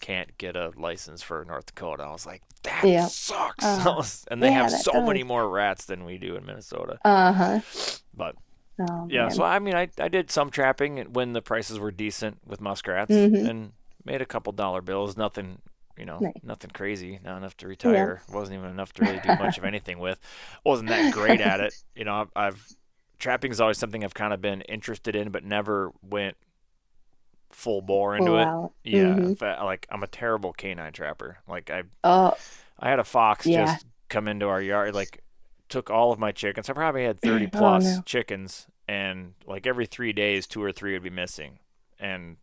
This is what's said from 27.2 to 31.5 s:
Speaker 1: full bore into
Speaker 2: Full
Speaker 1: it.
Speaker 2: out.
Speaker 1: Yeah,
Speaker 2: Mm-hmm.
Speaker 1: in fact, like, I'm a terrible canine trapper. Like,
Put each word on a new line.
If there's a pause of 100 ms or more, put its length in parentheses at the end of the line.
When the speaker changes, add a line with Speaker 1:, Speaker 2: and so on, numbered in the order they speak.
Speaker 1:
full
bore
into
Speaker 2:
Full
Speaker 1:
it.
Speaker 2:
out. (120)
Speaker 1:
Yeah,
Speaker 2:
Mm-hmm.
Speaker 1:
in
fact,
like,
I'm
a
terrible
canine
trapper. (100)
Like,